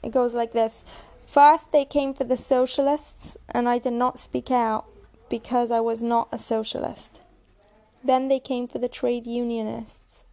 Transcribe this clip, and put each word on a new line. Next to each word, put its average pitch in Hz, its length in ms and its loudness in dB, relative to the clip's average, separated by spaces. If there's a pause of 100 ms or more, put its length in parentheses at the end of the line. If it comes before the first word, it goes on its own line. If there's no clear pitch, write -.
It 226 120 -10
goes 247 200 2
like 233 200 -4
this. 226 320 -2 (420)
"First, 294 460 6
they 277 140 4
came 277 260 -2
for 269 120 -4
the 247 120 0
socialists, 269 1000 0 (100)
and 240 180 -2
I 240 120 0
did 240 160 -2
not 247 240 -2
speak - 320 -6
out 226 340 0 (460)
because 240 400 -2
I 233 100 0
was 226 220 -2
not 233 280 0
a 240 80 -8
socialist. - 840 -6 (800)
Then 262 240 0
they 269 100 2
came 247 300 -6
for - 100 -8
the 240 120 -4
trade 240 360 -4
unionists 233 1080 -8